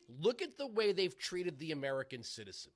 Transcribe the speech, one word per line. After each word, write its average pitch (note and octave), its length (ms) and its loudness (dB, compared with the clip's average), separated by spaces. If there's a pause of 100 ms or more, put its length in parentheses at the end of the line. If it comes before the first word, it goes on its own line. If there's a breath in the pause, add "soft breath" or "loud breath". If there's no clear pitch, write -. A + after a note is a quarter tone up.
look F#3 340 2
at D#4 160 -6
the C#4 100 -2
way G#3 260 4
they've F#3 260 2
treated F3+ 400 -2
the D#3 140 -2
American C3+ 500 0
citizen. - 520 -10